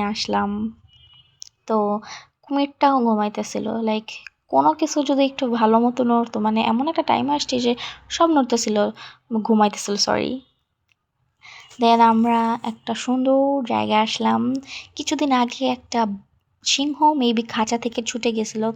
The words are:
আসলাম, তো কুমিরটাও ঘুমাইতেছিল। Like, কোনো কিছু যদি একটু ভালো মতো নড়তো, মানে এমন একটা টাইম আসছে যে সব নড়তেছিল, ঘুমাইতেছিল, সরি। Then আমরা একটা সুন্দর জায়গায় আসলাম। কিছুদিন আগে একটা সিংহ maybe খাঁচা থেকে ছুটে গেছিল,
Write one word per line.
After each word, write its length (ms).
আসলাম, 380
তো 80
কুমিরটাও 520
ঘুমাইতেছিল। 580
Like, 220
কোনো 160
কিছু 180
যদি 200
একটু 140
ভালো 260
মতো 240
নড়তো, 280
মানে 120
এমন 200
একটা 200
টাইম 140
আসছে 200
যে 60
সব 200
নড়তেছিল, 420
ঘুমাইতেছিল, 500
সরি। 260
Then 180
আমরা 280
একটা 220
সুন্দর 340
জায়গায় 360
আসলাম। 340
কিছুদিন 340
আগে 220
একটা 260
সিংহ 240
maybe 220
খাঁচা 300
থেকে 160
ছুটে 280
গেছিল, 260